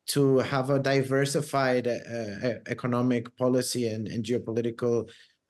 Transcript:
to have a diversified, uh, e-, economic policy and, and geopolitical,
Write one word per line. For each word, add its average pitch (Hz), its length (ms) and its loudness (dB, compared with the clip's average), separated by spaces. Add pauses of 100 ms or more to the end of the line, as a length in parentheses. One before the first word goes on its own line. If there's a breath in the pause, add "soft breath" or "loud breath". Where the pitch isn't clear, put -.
to 135 300 4
have 131 300 0
a 139 100 4
diversified, 135 1080 0
uh, 113 600 -6
e-, 104 180 -4
economic 120 720 0
policy 123 500 0
and, 110 200 -4
and 107 140 -4
geopolitical, 117 840 -2 (420 loud breath)